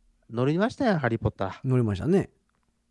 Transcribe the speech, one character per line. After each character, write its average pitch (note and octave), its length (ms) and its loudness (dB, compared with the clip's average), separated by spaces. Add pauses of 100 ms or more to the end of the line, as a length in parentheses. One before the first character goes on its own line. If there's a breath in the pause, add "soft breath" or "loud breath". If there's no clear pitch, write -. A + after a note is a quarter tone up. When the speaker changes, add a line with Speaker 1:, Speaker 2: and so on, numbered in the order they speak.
(300)
Speaker 1:
乗 A#2 160 -2
り D#3+ 120 0
ま G#3+ 100 2
し - 80 -10
た C#4+ 80 -2
や G3+ 120 2
ん、 - 20 0
ハ C3 100 0
リ A2+ 80 0
ー - 40 -4
ポ - 80 0
ッ - 20 -2
タ G2 180 -6
ー。 F#2 60 -10 (100)
Speaker 2:
乗 B2+ 120 2
り B2 60 4
ま G#2+ 120 0
し F2+ 60 -6
た - 60 -4
ね。 F3 240 2 (600)